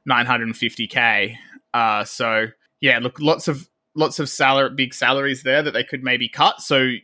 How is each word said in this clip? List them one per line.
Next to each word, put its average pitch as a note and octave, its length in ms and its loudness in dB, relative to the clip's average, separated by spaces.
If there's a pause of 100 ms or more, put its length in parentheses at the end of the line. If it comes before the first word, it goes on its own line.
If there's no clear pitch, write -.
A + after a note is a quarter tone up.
nine A#2+ 200 2
hundred A#2 300 0
fifty A2+ 320 -6
K. A2+ 500 0 (360)
Uh, A2 320 0
so, A2 420 -2 (320)
yeah, B2 200 2
look, B2 200 -6
lots D3+ 280 2
of, C#3+ 200 -4 (280)
lots D3+ 240 0
of C#3+ 100 -4
salar-, C3+ 400 2
big C3+ 240 -4
salaries C3+ 500 0
there C3+ 180 2
that D3 100 -4
they A#2+ 120 -2
could C3 200 -10
maybe B2+ 260 -2
cut. E3 320 0
So C3 300 2 (120)